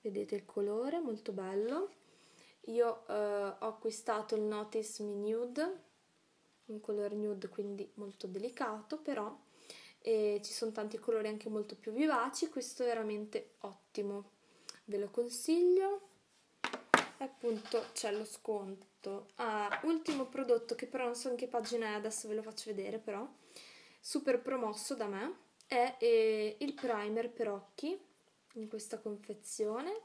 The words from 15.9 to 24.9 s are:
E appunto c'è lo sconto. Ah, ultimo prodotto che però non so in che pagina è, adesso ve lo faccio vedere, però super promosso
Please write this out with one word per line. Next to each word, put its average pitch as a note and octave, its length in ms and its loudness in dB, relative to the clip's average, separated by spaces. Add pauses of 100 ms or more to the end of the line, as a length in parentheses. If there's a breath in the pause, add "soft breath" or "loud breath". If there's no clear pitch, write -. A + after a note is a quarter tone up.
E C4+ 60 -2
appunto A#3 680 0
c'è G#3+ 200 -2
lo G#3+ 120 -2
sconto. G3 1120 -6
Ah, G#3+ 480 0
ultimo D#4 420 2
prodotto A#3+ 480 2
che A#3+ 120 -6
però B3+ 180 -2
non A#3+ 100 0
so A#3+ 140 -4
in B3 80 0
che B3 100 -2
pagina A#3 400 0
è, G#3+ 60 -2
adesso G#3+ 360 -4
ve G#3+ 60 -2
lo A3 80 -2
faccio A3 280 -8
vedere, G3 280 -4
però A3 280 -4 (720 loud breath)
super C4+ 400 2
promosso A#3+ 540 -2